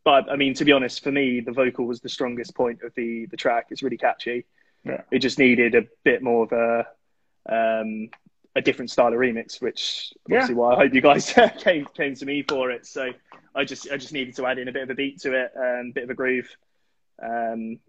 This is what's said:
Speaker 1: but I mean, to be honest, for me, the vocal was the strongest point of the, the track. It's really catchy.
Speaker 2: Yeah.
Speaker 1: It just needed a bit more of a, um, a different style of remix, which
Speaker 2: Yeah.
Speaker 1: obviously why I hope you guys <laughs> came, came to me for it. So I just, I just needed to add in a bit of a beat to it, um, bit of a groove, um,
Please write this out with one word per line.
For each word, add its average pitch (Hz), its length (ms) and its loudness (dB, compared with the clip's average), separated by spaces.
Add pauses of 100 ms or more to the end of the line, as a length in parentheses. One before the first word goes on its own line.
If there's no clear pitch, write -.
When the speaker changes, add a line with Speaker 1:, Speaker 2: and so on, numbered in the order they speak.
Speaker 1:
but 139 260 4
I 139 60 -4
mean, 139 200 0
to 151 100 -2
be 147 80 8
honest, 131 300 0
for 139 80 -4
me, 131 280 0
the 120 140 -8
vocal 127 320 0
was 120 160 -6
the - 80 -12
strongest 120 440 -6
point 120 300 -4
of 120 120 -14
the, 117 320 -6
the 104 100 -16
track. 117 320 -2
It's - 120 -12
really 123 140 -4
catchy. - 500 -2 (380)
Speaker 2:
Yeah. 135 260 -8
Speaker 1:
It 123 100 2
just 127 200 -2
needed 120 360 6
a 113 80 6 (200)
bit 127 180 4
more 117 220 2
of 110 80 -2
a, 117 340 0 (960)
um, 110 280 -8 (460)
a 131 60 0
different 131 300 -2
style 120 220 4
of - 0 -
remix, 117 480 -2
which - 520 -6 (140)
Speaker 2:
Yeah. - 100 2
Speaker 1:
obviously 247 180 0
why 120 180 4
I - 20 6
hope 135 180 6
you 131 60 6
guys 143 320 4 (160)
<laughs> - 120 -2
came, 156 360 0
came 139 200 -4
to 139 100 -12
me 139 240 -2
for 131 220 0
it. 120 140 -10
So 131 260 -8 (420)
I 139 100 -2
just, 135 280 -10
I 139 60 -6
just 135 160 -12
needed 127 240 -8
to 127 100 -4
add 127 100 -2
in 127 100 -8
a 127 40 -10
bit 131 120 -6
of 127 60 -12
a 131 60 -6
beat 139 260 -6
to 135 120 -4
it, 127 220 -2
um, 123 360 -4
bit 120 140 -8
of 123 40 -14
a 131 40 -6
groove, 127 360 -4 (720)
um, 113 680 -6